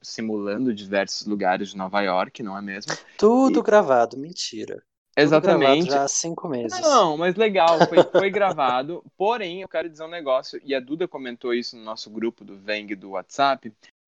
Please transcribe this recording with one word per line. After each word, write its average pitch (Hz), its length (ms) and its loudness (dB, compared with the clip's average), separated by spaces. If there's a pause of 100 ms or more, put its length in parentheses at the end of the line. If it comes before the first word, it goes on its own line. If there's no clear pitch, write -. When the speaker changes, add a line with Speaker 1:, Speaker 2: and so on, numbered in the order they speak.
Speaker 1:
simulando 110 720 -4
diversos 98 500 -4
lugares 98 460 -2
de 98 60 -20
Nova 95 240 -4
York, 98 420 -2
não 98 160 -10
é - 20 -12
mesmo? 101 320 -10 (240)
Speaker 2:
Tudo 247 440 4
Speaker 1:
E - 20 2
Speaker 2:
gravado, 139 540 4
mentira. 120 680 -12 (320)
Tudo 143 100 4
Speaker 1:
Exatamente. 151 640 4
Speaker 2:
gravado - 0 -
já 139 160 0
há 139 60 -2
cinco 170 400 -6
meses. 127 320 -4
Speaker 1:
Não, 233 360 4
mas 170 200 0
legal, 175 500 4
foi, 165 160 6
foi 190 280 2
Speaker 2:
<laughs> - 0 -
Speaker 1:
gravado. 151 720 -2 (120)
Porém, 190 460 -4
eu 180 60 -14
quero 165 200 -6
dizer 156 140 -16
um 160 60 -12
negócio, 143 560 -4
e 135 100 -4
a 135 60 -2
Duda 151 260 -6
comentou 123 480 -8
isso 120 220 -6
no 110 80 -20
nosso 110 260 -12
grupo 110 340 -6
do 98 140 -20
Veng 104 380 -8
do 98 140 -16
WhatsApp. 120 640 -4 (360)